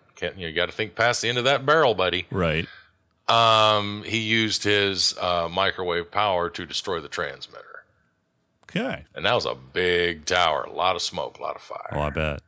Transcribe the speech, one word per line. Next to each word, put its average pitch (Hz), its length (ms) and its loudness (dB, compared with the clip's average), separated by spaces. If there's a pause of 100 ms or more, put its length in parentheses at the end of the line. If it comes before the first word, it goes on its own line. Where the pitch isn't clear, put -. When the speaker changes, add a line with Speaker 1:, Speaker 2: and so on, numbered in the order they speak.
(140)
Speaker 1:
Can't, 85 220 -6
you 95 60 -12
know, 85 60 -6
you 78 60 -10
gotta 85 180 0
think 104 220 -6
past 120 280 2
the 110 60 -2
end 123 100 -2
of 120 60 0
that 131 200 2
barrel, 147 300 4
buddy. 90 360 0
Speaker 2:
Right. 82 360 0 (640)
Speaker 1:
Um, 107 760 4
he 110 140 -2
used 110 460 0
his, 101 540 2
uh, 87 320 0
microwave 90 600 -2
power 92 400 0
to 82 160 -10
destroy 82 340 -4
the 71 80 -10
transmitter. - 760 -10 (800)
Speaker 2:
Okay. - 400 -6 (100)
Speaker 1:
And 76 120 -6
that 117 80 4
was 87 120 0
a 60 80 -4
big 87 720 -2
tower, 82 380 2
a - 80 -12
lot 87 240 0
of - 60 -6
smoke, - 360 -6
a - 40 -16
lot 73 140 -6
of - 60 -18
fire. - 300 -14
Speaker 2:
Oh, 73 80 -2
I 73 100 -2
bet. 78 380 -2